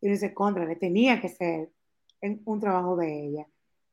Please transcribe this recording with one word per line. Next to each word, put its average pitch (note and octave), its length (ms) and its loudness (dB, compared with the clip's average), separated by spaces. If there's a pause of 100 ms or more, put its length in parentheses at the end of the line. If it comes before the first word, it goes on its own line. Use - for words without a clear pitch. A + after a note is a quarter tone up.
Y G3+ 60 -2
uno G3+ 80 4
dice, G3 200 -2
"Contra, G3 320 0
le D#3+ 100 -4
tenía G#3+ 440 4
que F#3 80 -6
ser E3 420 -4 (500)
en G#3+ 240 -6
un G#3+ 160 -4
trabajo F#3 360 2
de D3+ 300 -2
ella", D3 200 -6 (460)